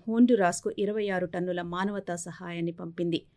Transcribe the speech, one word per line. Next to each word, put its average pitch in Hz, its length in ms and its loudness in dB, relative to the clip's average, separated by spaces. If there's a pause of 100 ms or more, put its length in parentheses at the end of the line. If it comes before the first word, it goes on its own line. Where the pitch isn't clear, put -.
హోండురాస్కు 220 720 4
ఇరవై 208 300 0
ఆరు 180 160 0
టన్నుల 175 360 -2
మానవతా 185 540 -4
సహాయాన్ని 170 560 -6
పంపింది. 170 540 -4 (120)